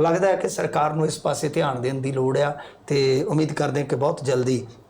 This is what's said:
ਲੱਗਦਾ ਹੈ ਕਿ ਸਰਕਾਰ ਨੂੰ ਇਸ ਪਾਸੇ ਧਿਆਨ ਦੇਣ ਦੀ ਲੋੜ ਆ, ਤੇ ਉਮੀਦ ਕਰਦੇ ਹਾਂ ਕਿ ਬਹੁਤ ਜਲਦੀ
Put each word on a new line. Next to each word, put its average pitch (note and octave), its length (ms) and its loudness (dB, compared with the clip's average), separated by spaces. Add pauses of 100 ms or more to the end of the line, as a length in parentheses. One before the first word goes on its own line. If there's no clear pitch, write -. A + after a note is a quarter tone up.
ਲੱਗਦਾ E3+ 280 4
ਹੈ F3+ 80 4
ਕਿ - 120 -2
ਸਰਕਾਰ D#3 440 0
ਨੂੰ D#3 140 0
ਇਸ D#3+ 120 -4
ਪਾਸੇ D3 300 -2
ਧਿਆਨ C#3 340 -2
ਦੇਣ C3 120 -2
ਦੀ C3+ 180 -4
ਲੋੜ C3 260 2
ਆ, D3 160 2 (320)
ਤੇ C3+ 360 2
ਉਮੀਦ D3+ 300 0
ਕਰਦੇ C#3+ 280 0
ਹਾਂ C3+ 80 -4
ਕਿ C#3+ 80 0
ਬਹੁਤ C#3+ 280 0
ਜਲਦੀ B2+ 420 0 (240)